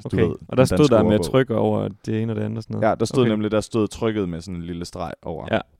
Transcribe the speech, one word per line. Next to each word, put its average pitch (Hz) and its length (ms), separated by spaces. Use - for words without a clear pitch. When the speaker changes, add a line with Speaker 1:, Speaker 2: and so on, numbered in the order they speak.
Speaker 1:
Okay, - 180
Speaker 2:
ved, - 60
Speaker 1:
og - 100
der - 60
Speaker 2:
den 127 100
Speaker 1:
stod 185 120
Speaker 2:
danske 139 160
Speaker 1:
der 107 80
med 107 100
Speaker 2:
ordbog. 98 140
Speaker 1:
tryk 131 240
over 107 380
det 110 160
ene 113 100
og 107 40
det 107 60
andet 110 140
og 113 60
sådan - 120
noget. 107 160
Speaker 2:
Ja, - 40
der 123 100
stod 131 180
Speaker 1:
Okay. 113 80
Speaker 2:
nemlig, 107 200
der 107 100
stod 104 280
trykket 107 400
med 82 120
sådan 92 160
en 85 60
lille 87 220
streg 87 280
over. - 280
Speaker 1:
Ja, 110 100